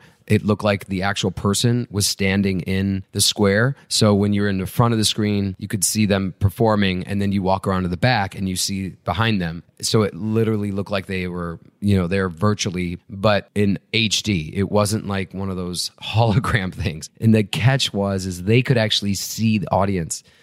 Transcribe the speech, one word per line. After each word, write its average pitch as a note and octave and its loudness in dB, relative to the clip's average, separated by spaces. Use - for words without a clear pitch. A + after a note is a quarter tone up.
it G#2+ 2
looked G#2 0
like G2+ 0
the F#2+ -4
actual G2+ -2
person A#2+ 0
was G2+ -2
standing G2 0
in F#2+ -2
the G2+ -2
square. G#2 2
So G#2+ 4
when G2+ 2
you're G2+ 0
in F#2+ -2
the F#2 -4
front A#2 2
of A2+ 2
the G#2+ 2
screen, G2+ 0
you G#2+ -10
could G2 -4
see G#2+ 0
them F#2+ 2
performing, G2+ 2
and G2+ -4
then G2 0
you G2 0
walk F#2+ 0
around F#2 0
to F2+ -2
the F2 -4
back A2 0
and F#2+ -4
you F#2 -4
see F#2+ -4
behind G#2+ 0
them. E2+ -6
So A2+ 0
it F#2+ -2
literally G#2+ -2
looked G2 -6
like G2 -4
they F#2 -4
were, F2 -6
you G2+ 4
know, F2+ 2
they're F#2+ 0
virtually, F2+ -2
but G2 0
in G2+ 2
H A2 0
D. D#2+ -2
It G2 -2
wasn't G#2 0
like F#2+ -6
one G2 -6
of F#2 -6
those F2+ -6
<laughs> - -20
hologram G#2+ 0
things. E2 -6
And A2+ 6
the G#2+ 6
catch C3 0
was, G2 -2
is F2+ -6
they A2+ 4
could B2+ 2
actually G#2 0
see G#2+ 0
the F#2 -2
audience. F#2 -2